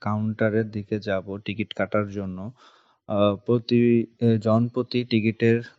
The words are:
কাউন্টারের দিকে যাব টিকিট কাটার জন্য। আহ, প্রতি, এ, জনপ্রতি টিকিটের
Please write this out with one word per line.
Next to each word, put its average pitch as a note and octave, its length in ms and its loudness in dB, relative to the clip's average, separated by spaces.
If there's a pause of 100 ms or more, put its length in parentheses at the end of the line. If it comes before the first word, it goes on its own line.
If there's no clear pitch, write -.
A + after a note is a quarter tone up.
কাউন্টারের G#2+ 720 -2
দিকে G#2 280 -6
যাব G2 460 -4
টিকিট G2+ 300 -6
কাটার G2+ 360 -2
জন্য। F#2+ 420 -8 (560)
আহ, G2+ 280 2
প্রতি, A#2+ 720 2 (140)
এ, A2+ 180 4
জনপ্রতি A#2+ 640 0
টিকিটের A2+ 560 2 (180)